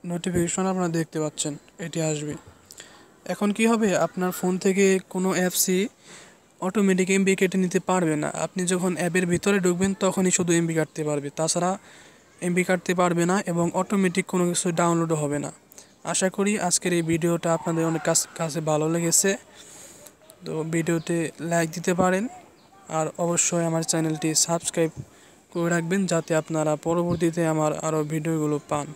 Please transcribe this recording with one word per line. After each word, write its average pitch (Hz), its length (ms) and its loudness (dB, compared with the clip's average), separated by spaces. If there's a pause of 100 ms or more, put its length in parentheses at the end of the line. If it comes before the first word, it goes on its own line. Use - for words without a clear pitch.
(120)
নোটিফিকেশন 175 600 -2
আপনারা 180 260 0
দেখতে 160 240 -4
পাচ্ছেন, 151 300 -4 (320)
এটি - 140 -6 (120)
আসবে। 151 240 -6 (960)
এখন 208 240 0
কি 220 100 2
হবে, 226 220 4 (180)
আপনার 185 320 -2
ফোন 180 140 0 (120)
থেকে 196 200 4 (300)
কোনো 185 140 0 (100)
অ্যাপসই 180 440 0 (800)
অটোমেটিক 190 560 2
এমবি 196 240 4
কেটে 190 240 2
নিতে 180 160 0 (100)
পারবে 175 320 2
না। 147 60 -2 (160)
আপনি 180 180 -6 (100)
যখন 180 280 0
অ্যাপের 180 320 0
ভিতরে 202 320 2
ঢুকবেন 180 260 2 (140)
তখনই 185 340 2
শুধু 175 220 2
এমবি 165 180 -2
কাটতে 156 300 -2
পারবে, 143 200 -4 (100)
তাছাড়া 170 320 0 (760)
এমবি 180 220 0
কাটতে 185 320 0
পারবে 170 300 4
না 190 60 4 (100)
এবং 170 200 0 (140)
অটোমেটিক 185 520 0
কোনো 180 180 2
কিছু 175 160 -2 (140)
ডাউনলোডও 165 420 2
হবে 147 220 -2
না। 147 60 -6 (600)
আশা 190 240 0
করি 202 160 2 (160)
আজকের 175 300 0
এই 170 40 0
ভিডিওটা 170 540 0
আপনাদের 165 340 0
অনেক 160 180 -2
কাছ-, 160 200 0 (100)
কাছে 165 220 -2 (100)
ভালো 151 240 2
লেগেছে। 170 360 2 (1120)
তো 160 80 -8 (220)
ভিডিওতে 165 420 0 (340)
লাইক 170 260 2
দিতে 175 240 0
পারেন, 185 240 4 (720)
আর 160 80 0 (180)
অবশ্যই 170 460 0
আমার 165 200 0
চ্যানেলটি 160 400 0 (160)
সাবস্ক্রাইব 165 460 -2 (600)
করে 170 220 -2
রাখবেন 170 260 0 (120)
যাতে 165 200 -2 (100)
আপনারা 156 300 0 (140)
পরবর্তীতে 170 560 0 (100)
আমার 156 200 2 (140)
আরও 156 140 0 (120)
ভিডিওগুলো 151 460 -2 (120)
পান। 147 260 -4